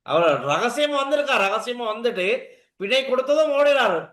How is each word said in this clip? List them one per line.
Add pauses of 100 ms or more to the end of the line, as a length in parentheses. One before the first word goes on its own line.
அவர்
ரகசியமா
வந்திருக்கார்,
ரகசியமா
வந்துட்டு (500)
பிணை
கொடுத்ததும்
ஓடினாரு. (160)